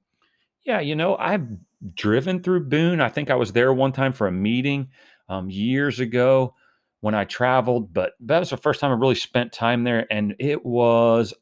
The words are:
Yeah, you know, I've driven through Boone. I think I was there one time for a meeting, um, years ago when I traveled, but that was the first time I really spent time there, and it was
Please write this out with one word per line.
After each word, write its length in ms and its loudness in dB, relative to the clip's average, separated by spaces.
Yeah, 140 -2
you 160 -4
know, 220 0
I've 300 -2
driven 460 0
through 280 0
Boone. 320 2
I 80 2
think 200 -4
I 60 2
was 180 0
there 200 4
one 180 2
time 220 -2
for 140 -2
a 40 -2
meeting, 580 -2
um, 220 -8
years 500 -2
ago 560 2
when 140 0
I 100 0
traveled, 680 0
but 280 -2
that 180 0
was 120 -4
the 60 -4
first 220 -2
time 120 0
I 40 0
really 200 2
spent 360 -4
time 320 0
there, 280 0
and 280 -2
it 260 -4
was 760 2